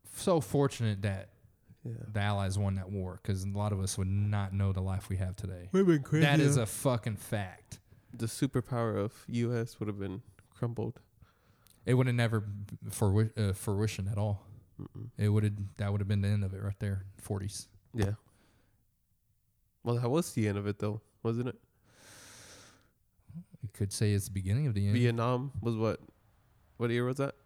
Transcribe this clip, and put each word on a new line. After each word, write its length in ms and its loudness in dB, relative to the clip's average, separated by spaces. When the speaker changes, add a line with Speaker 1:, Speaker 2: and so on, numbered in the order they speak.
Speaker 1:
so 260 2
fortunate 600 0
that 260 -2
Speaker 2:
Yeah. 80 -8
Speaker 1:
the 80 -2
Allies 380 0
won 180 2
that 140 -6
war, 320 -4
'cause 220 -2
a 40 -2
lot 240 0
of 80 0
us 160 -2
would 120 0
not 440 0
know 200 2
the 100 0
life 260 -2
we 100 -2
have 180 -2
today. 360 -8
Speaker 2:
Would've 140 6
been 160 6
crazy, 240 4
Speaker 1:
That 140 6
is 160 4
Speaker 2:
though. 60 4
Speaker 1:
a 40 2
fucking 500 -2
fact. 640 -8
Speaker 2:
The 140 -6
superpower 680 -2
of 320 -4
U 260 0
S 240 -4
would've 220 -4
been 220 -6
crumbled. 500 -4
Speaker 1:
It 100 4
would've 220 4
never 240 2
b-, 360 -8
fruition, 420 4
uh, 20 0
fruition 560 -2
at 100 -4
all. 260 -2
Speaker 2:
Mm-mm. 360 -12
Speaker 1:
It 120 2
would've, 480 0
that 160 -2
would've 160 -2
been 140 2
the 60 2
end 140 2
of 100 -2
it 80 -8
right 200 -4
there. 240 -2
Forties. 500 -8
Speaker 2:
Yeah. 200 2
Well, 120 2
that 140 0
was 220 0
the 160 2
end 100 0
of 80 -4
it, 140 -4
though, 200 -2
wasn't 280 -2
it? 100 -16
Speaker 1:
You 100 -8
could 200 -4
say 220 2
it's 120 2
the 60 -10
beginning 340 0
of 80 0
the 120 2
end. 100 4
Speaker 2:
Vietnam 640 2
was 160 0
what? 240 0
What 120 0
year 140 0
was 140 -2
that? 280 -2